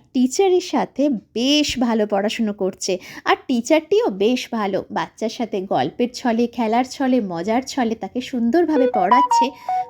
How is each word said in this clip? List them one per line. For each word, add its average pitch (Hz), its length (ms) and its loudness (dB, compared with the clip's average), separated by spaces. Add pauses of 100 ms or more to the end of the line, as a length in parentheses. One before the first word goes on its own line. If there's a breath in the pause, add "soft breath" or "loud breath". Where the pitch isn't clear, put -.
(140)
টিচারের 359 480 2
সাথে 277 480 -2
বেশ 262 680 0
ভালো 226 280 0
পড়াশুনো 208 460 -2
করছে, 190 460 -4 (260 loud breath)
আর 359 100 2 (120)
টিচারটিও 311 600 2
বেশ 220 440 0
ভালো, 202 400 -2
বাচ্চার 196 380 -4
সাথে 214 320 -6
গল্পের 185 520 -2
ছলে, 233 340 0
খেলার 240 360 0
ছলে, 254 380 0
মজার 196 400 -2
ছলে 233 340 -2
তাকে 220 260 -8
সুন্দরভাবে 254 720 2
পড়াচ্ছে, 494 560 4 (400 loud breath)